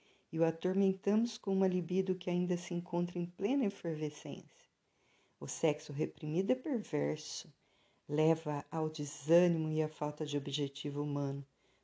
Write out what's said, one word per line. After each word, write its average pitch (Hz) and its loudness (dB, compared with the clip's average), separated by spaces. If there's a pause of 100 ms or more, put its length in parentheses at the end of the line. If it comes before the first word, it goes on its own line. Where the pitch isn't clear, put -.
(320)
e 160 -2
o 165 6
atormentamos 190 2
com - -4
uma 190 4
libido 180 0
que 180 -4
ainda 180 2
se 175 -6
encontra 175 -2
em 175 -2
plena 233 0
efervescência. 156 -6 (760)
O 143 -8
sexo 147 0
reprimido 156 -2
é - 4
perverso, 156 -4 (540)
leva 151 2
ao 160 -2
desânimo 156 2
e 156 2
à 156 0
falta 147 -4
de 143 -2
objetivo 143 -4
humano, 143 -2 (380)